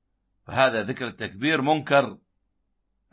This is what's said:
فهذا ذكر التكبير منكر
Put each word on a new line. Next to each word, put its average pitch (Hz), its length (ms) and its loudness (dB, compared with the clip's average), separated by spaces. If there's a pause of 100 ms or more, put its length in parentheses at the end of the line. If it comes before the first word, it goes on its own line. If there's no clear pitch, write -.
(460)
فهذا 113 380 2
ذكر 123 240 -6
التكبير 110 540 -2
منكر 139 560 2 (960)